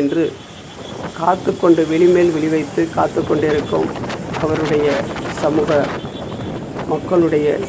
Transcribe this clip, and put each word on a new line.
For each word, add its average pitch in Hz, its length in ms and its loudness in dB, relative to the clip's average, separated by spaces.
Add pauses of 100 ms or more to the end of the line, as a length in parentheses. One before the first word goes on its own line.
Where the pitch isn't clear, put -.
என்று 143 240 2 (960)
காத்து 180 320 0 (100)
கொண்டு, 165 300 6
விழிமேல் 175 440 6
விழி 156 180 0
வைத்து 156 300 0 (120)
காத்து 156 320 0
கொண்டிருக்கும் 156 580 0 (580)
அவருடைய 151 440 2 (540)
சமூக 151 360 2 (1160)
மக்களுடைய 156 640 2 (100)